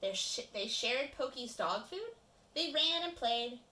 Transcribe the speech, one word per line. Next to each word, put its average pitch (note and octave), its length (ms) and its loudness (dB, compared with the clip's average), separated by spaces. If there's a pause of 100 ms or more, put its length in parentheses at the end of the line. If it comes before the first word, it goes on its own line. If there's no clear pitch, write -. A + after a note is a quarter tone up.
They G3 140 2
sh-, - 380 -2
they G#3 140 -2
shared B3 500 0
Pokey's B3 380 -4
dog G3 340 0
food. A4 240 -6 (420)
They D#4 180 2
ran D#4+ 320 4
and F4 120 -2
played. A#3+ 440 0 (120)